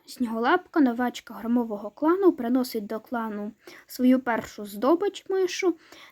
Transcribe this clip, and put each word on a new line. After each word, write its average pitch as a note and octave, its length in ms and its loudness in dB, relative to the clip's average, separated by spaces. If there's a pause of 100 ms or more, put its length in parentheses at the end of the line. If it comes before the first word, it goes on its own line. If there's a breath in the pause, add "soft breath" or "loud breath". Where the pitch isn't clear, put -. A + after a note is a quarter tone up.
Сніголапка, B3 760 -2
новачка A#3+ 540 0
громового A3 580 -2
клану, F4+ 400 4
приносить A#3+ 540 -2
до A3 140 -6
клану A3 520 -6 (360 loud breath)
свою B3+ 320 4
першу A3 460 -6
здобич C#4 640 0
мишу, F#4+ 480 0 (340 loud breath)